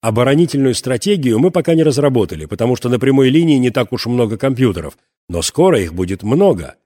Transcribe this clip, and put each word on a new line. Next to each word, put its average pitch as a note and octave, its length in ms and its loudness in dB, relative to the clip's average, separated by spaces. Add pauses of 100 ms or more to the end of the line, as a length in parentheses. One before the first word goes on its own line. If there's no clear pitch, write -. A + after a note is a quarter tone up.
Оборонительную C3+ 720 2
стратегию B2+ 640 -2
мы E3+ 100 4
пока E3+ 260 0
не D#3+ 80 2
разработали, B2+ 600 0
потому A2 320 -2
что A#2+ 140 -6
на B2 100 0
прямой C3+ 300 4
линии D#3 260 4
не B2+ 140 2
так A#2+ 240 -4
уж A#2+ 120 -8
много A#2 320 -2
компьютеров, A#2 600 -2 (320)
но E2+ 120 -4
скоро D#3+ 380 2
их E2 140 -4
будет F#2 300 -6
много. A#2 520 0 (100)